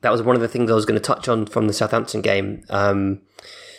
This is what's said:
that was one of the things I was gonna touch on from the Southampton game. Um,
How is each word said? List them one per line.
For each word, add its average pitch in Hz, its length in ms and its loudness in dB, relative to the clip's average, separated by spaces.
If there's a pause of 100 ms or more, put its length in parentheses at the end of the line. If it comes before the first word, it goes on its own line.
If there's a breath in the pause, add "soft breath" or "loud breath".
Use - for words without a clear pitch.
that 104 100 2
was 117 120 2
one 123 140 4
of 117 60 2
the 117 60 -2
things 120 220 0
I 113 40 6
was 110 100 2
gonna 107 160 2
touch - 280 -2
on 110 180 0
from 110 220 0
the 104 40 0
Southampton 110 500 -2
game. 101 480 -2
Um, 98 520 0 (560 loud breath)